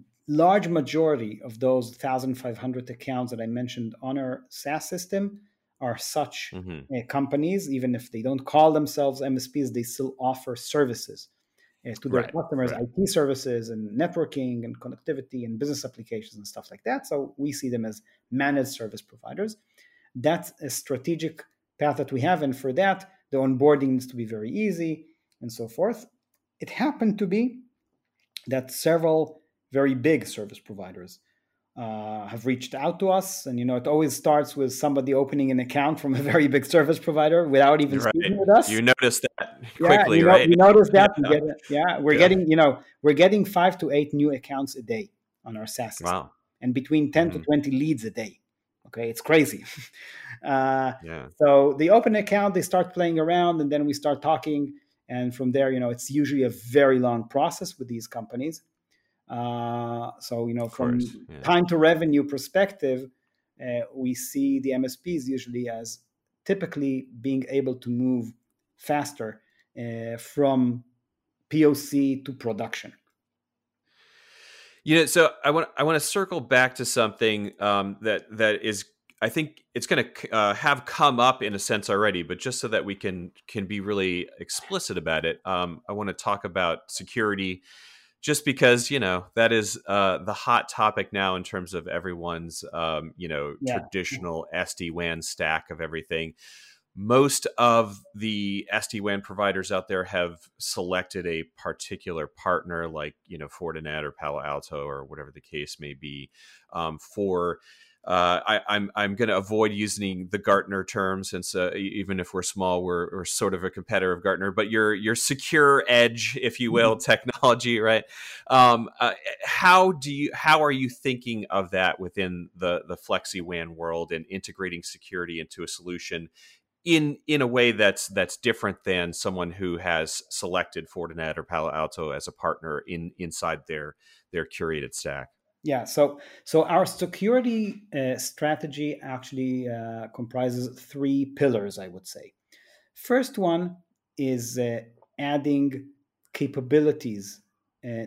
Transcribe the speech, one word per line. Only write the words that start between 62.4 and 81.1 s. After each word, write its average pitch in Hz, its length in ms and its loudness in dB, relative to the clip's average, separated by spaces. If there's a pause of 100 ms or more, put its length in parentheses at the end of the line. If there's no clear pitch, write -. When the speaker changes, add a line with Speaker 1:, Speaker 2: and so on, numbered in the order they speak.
Speaker 1:
uh, 123 200 -4 (120)
we 127 220 -4
see 139 440 -2
the 131 140 -2
M 131 100 0
S 127 120 -4
Ps 160 320 -6
usually 120 420 -6
as 113 300 -12 (440)
typically 143 640 -4 (140)
being 131 280 -2
able 131 260 -2
to 123 140 -8
move 120 440 -2 (440)
faster, 139 640 -6 (360)
uh, 117 400 -8
from 127 640 2 (640)
P 156 160 6
O 147 80 8
C 139 500 -2
to 135 100 -10
production. 110 600 -8 (1900)
Speaker 2:
You 151 120 4
know, 165 100 6
so 160 240 6 (160)
I 147 60 6
want, 160 260 2
I 135 60 2
wanna 156 160 4
circle 185 420 -2
back 127 340 4
to 123 100 -6
something, 107 720 0
um, 101 420 0
that, 107 220 -2 (120)
that 107 280 2
is, 104 220 -4 (360)
I 110 80 0
think 156 340 -6 (120)
it's 120 100 -6
gonna, 143 240 0 (220)
uh, 104 240 2
have 143 300 0
come 143 340 2